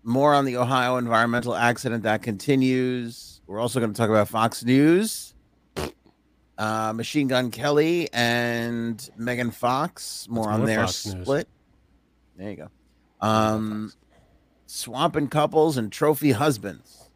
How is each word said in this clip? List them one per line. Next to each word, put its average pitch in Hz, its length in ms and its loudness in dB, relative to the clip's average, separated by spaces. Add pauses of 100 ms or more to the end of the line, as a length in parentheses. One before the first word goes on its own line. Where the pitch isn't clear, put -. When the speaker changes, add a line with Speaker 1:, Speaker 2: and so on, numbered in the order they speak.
Speaker 1:
more 139 320 2
on 139 100 4
the 123 140 -2
Ohio 127 380 2
environmental 117 580 2
accident 117 480 0
that 107 200 0
continues. 127 1200 -2
We're 101 140 -8
also 120 200 -2
gonna 110 140 0
talk 113 160 2
about 104 180 4
Fox 113 340 0
News. 156 720 2 (1200)
Uh, 110 360 -2
Machine 135 340 -2
Gun 127 220 0
Kelly 151 640 2
and 117 1040 -2
Megan 120 340 -4
Fox. - 800 -4
More 113 160 -2
Speaker 2:
That's 107 80 0
Speaker 1:
on 107 80 2
Speaker 2:
more 110 60 2
Speaker 1:
their 110 180 2
Speaker 2:
Fox 113 220 -4
News. 92 180 -8
Speaker 1:
split. 139 240 -2 (880)
There 98 140 -10
you 92 60 -10
go. 78 120 -16 (540)
Speaker 2:
More 110 80 0
Speaker 1:
Um, 110 580 -2
Speaker 2:
Fox. - 80 -20 (680)
Speaker 1:
swapping 143 640 -2
couples 151 500 2
and 107 120 -2
trophy 147 420 2
husbands. 104 840 -4